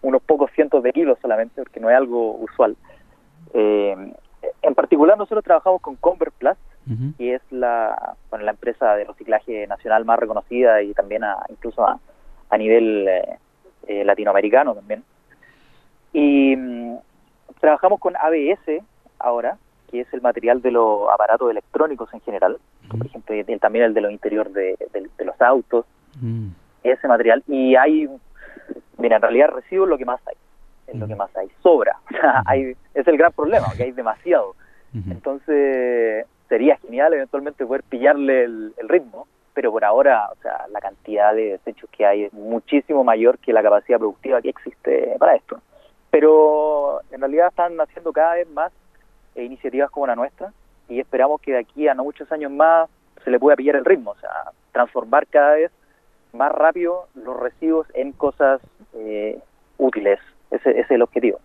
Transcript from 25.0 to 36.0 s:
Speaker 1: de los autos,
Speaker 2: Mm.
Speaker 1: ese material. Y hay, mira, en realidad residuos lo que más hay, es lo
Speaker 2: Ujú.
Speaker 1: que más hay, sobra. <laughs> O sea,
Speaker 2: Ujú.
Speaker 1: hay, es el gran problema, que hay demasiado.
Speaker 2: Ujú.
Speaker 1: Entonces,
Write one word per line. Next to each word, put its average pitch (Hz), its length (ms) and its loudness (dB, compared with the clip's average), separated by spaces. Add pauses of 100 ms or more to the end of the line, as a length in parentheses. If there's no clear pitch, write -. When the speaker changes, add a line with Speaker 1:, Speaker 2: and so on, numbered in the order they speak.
Speaker 1:
de 101 80 -8
los 90 160 -10
autos, 123 440 2 (360)
Speaker 2:
Mm. 113 280 -6 (340)
Speaker 1:
ese 131 240 0
material. 117 400 4
Y 131 280 2
hay, 151 320 4 (920)
mira, 117 160 2
en 110 80 4
realidad 117 260 4
residuos 185 400 -2
lo 151 80 0
que 127 80 -8
más 123 220 -6
hay, - 80 -14 (500)
es - 80 -18
lo 110 120 -8
Speaker 2:
Ujú. 107 80 -10
Speaker 1:
que - 20 -10
más 101 200 -8
hay, 95 120 -8 (160)
sobra. 160 400 4
<laughs> - 20 -20
O - 80 -14
sea, 143 180 2 (100)
Speaker 2:
Ujú. - 40 -4
Speaker 1:
hay, 131 300 -2 (180)
es 139 140 -2
el 160 100 2
gran 160 140 2
problema, 160 340 -2 (100)
que 92 60 -8
hay 127 120 -6
demasiado. 120 580 -2 (420)
Speaker 2:
Ujú. 98 160 -10
Speaker 1:
Entonces, 123 1160 -2 (220)